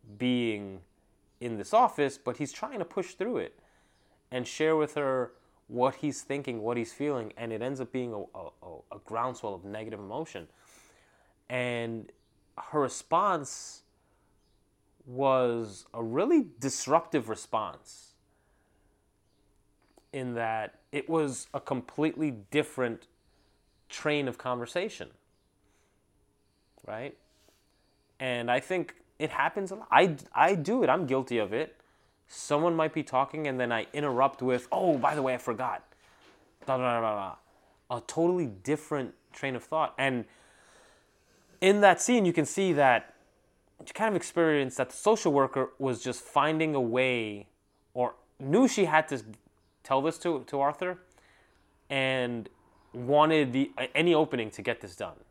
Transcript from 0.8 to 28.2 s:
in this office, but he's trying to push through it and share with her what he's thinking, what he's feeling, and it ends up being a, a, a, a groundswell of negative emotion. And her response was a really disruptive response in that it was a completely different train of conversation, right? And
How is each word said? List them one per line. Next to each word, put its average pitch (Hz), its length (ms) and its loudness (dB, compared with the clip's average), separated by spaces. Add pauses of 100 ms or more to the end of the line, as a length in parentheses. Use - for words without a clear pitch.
in 113 200 -6
this 101 160 -4
office, 165 420 2
but - 220 -6
he's 143 120 -6
trying 247 280 -10
to 175 60 -4
push - 280 -8
through 208 240 -4
it - 220 -8 (720)
and 123 160 -4
share 156 280 0
with 151 200 0
her 131 380 0 (360)
what 123 280 0
he's 143 260 -4
thinking, 131 400 -6
what 120 160 -2
he's 117 160 -6
feeling, 135 420 -4
and 117 160 -8
it 107 80 -6
ends 131 180 -4
up 127 140 -8
being 123 220 -4
a, 104 40 -8
a, 92 300 -12 (140)
a, 87 340 -18
a - 80 -18
groundswell 113 480 -4
of 92 120 -12
negative 107 360 -10
emotion. 104 460 -10 (1040)
And 117 600 -6 (480)
her - 220 -4
response 165 1000 -2 (1200)
was 123 880 0
a 117 100 -8
really 196 440 2 (120)
disruptive 135 720 0
response - 840 -8 (2000)
in 127 220 -6
that 113 460 -4 (100)
it 143 180 -6
was 151 440 -2
a 139 80 -6
completely 147 680 -2 (200)
different 131 560 -2 (840)
train 147 380 -2
of 120 120 -6
conversation, 127 720 -6 (1800)
right? 120 300 -10 (1000)
And 120 320 -4